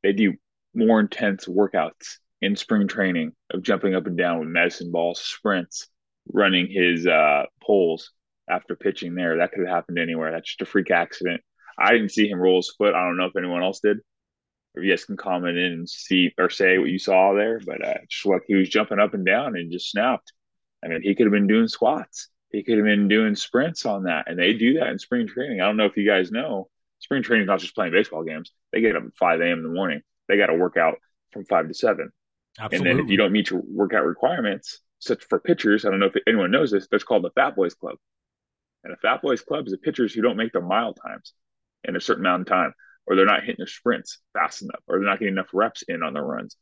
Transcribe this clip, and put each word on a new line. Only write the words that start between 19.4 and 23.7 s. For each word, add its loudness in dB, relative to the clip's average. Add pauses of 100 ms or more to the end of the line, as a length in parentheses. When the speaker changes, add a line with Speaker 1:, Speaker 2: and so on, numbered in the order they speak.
Speaker 1:
and -8
just -8
snapped. -2 (500)
I -10
mean, -6
he 0
could 4
have 4
been 4
doing 4
squats. -2 (220)
He -4
could 2
have 4
been 4
doing 4
sprints -2